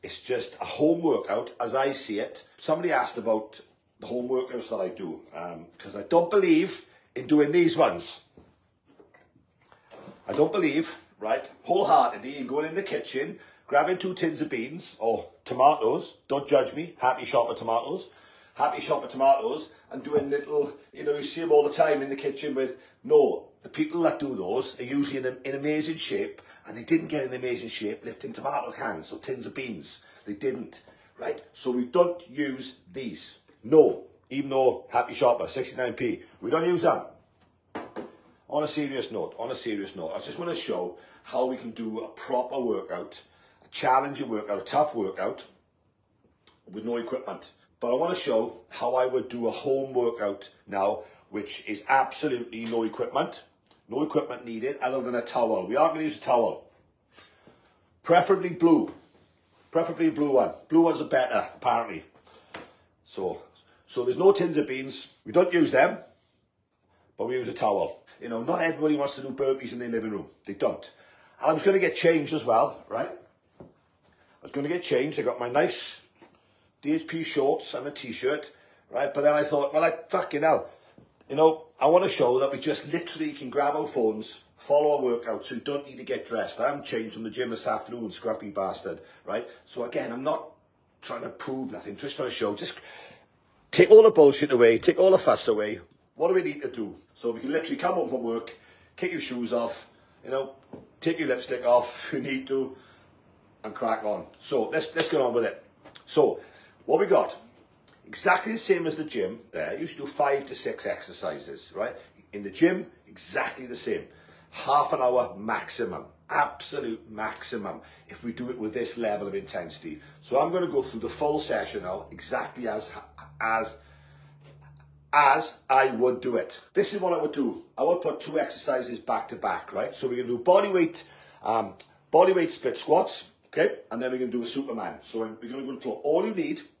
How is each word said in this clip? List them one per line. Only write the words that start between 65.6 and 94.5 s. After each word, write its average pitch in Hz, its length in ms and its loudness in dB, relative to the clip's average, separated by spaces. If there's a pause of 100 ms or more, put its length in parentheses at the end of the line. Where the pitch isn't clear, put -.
them, 151 280 4 (1160)
but 113 120 -4
we 127 80 -2
use - 120 -2
a - 60 -8
towel. 101 480 0 (180)
You 120 80 -10
know, 117 140 -4
not - 180 0
everybody 151 360 2
wants 139 180 0
to 139 80 -12
do 135 80 -10
burpees 131 420 0
in 120 60 -8
their 120 100 -6
living 110 220 -2
room. 101 180 -6 (160)
They 104 80 -10
don't. - 400 -2 (480)
And 143 100 2
I - 40 6
was 151 80 -2
gonna 196 160 6
get 180 160 2
changed 156 400 4
as 147 100 -2
well, 117 440 2
right? 117 220 -4 (500)
I - 840 -20
was - 100 -18
gonna 139 160 -4
get 175 140 -2
changed. 143 360 0
I - 40 -4
got 117 180 -2
my 123 80 -4
nice - 540 0 (800)
D 147 100 0
H 160 140 -2
P 165 160 -6
shorts - 500 0
and 127 140 -8
a 143 40 -8
t-shirt, 131 600 -4 (380)
right? 139 240 -2
But 143 80 0
then 147 100 6
I 147 120 4
thought, 143 280 0
well, 156 100 4
I, 127 100 4 (180)
fucking 147 320 -2
hell. 156 260 4 (600)
You - 80 -4
know, 160 300 6 (140)
I 139 60 4
wanna 180 220 6
show 127 320 4
that 135 100 2
we 139 80 -6
just 147 340 -4
literally 156 400 -4
can 139 180 -12
grab 143 260 0
our 151 100 -2
phones, 110 580 -2 (120)
follow 147 400 4
our 131 60 0
workout, 117 420 -2
so - 100 -8
you 113 60 -6
don't 143 260 -6
need 123 120 -18
to 120 60 -12
get 117 220 -6
dressed. - 340 -4
I 120 60 0
haven't 143 180 -2
changed 113 300 -6
from 110 80 -12
the 110 80 -8
gym 117 200 -4
this 113 160 -6
afternoon, 113 420 -6
scruffy 107 440 -6
bastard, 95 480 -6 (240)
right? 110 240 -6 (160)
So 120 200 -8
again, 120 280 -6
I'm 131 120 -8
not - 260 -4 (520)
trying 120 200 -8
to - 60 -10
prove 131 420 -8
nothing, 101 260 -12
just 139 200 -8
trying 131 120 -4
to 117 60 -6
show, 104 200 -2
just - 260 -8 (920)
take - 200 8
all 214 120 12
the 220 80 10
bullshit 143 420 8